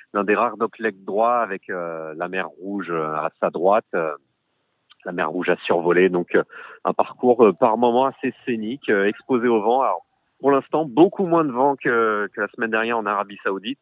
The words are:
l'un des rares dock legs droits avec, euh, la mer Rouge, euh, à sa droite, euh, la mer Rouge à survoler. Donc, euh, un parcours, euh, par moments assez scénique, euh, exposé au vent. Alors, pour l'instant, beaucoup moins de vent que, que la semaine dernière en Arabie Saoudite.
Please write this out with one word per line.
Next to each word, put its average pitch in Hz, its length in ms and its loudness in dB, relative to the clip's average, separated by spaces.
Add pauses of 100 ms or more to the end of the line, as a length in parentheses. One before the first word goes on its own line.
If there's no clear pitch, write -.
(140)
l'un 104 100 0
des 98 120 2
rares 107 220 0
dock 110 220 -4
legs 98 240 -6
droits 113 360 0
avec, 98 300 -6
euh, 82 460 -8
la 87 120 -6
mer 92 200 -6
Rouge, 92 440 -8
euh, 78 240 -4
à 78 140 -4 (100)
sa 90 100 0
droite, 92 360 2 (100)
euh, 80 180 -4 (920)
la 92 60 -10
mer 87 180 -4
Rouge 87 200 -4
à 85 160 2
survoler. 87 440 2
Donc, 90 260 -2
euh, 87 80 2 (420)
un 90 80 0
parcours, 123 500 2
euh, 101 100 8
par 110 240 2
moments 120 280 2
assez 127 280 -4 (120)
scénique, 117 440 -6
euh, 101 180 2
exposé 120 400 -2
au 113 140 2
vent. 120 200 0
Alors, 101 240 -2 (340)
pour 139 120 2
l'instant, 151 340 0
beaucoup 165 400 4
moins 165 200 2
de 135 60 -4
vent 135 240 2
que, 110 580 0
que 110 80 -6
la 104 80 -2
semaine 113 220 -6
dernière 113 260 -2
en 107 80 -4
Arabie 101 380 -4
Saoudite. 101 380 -6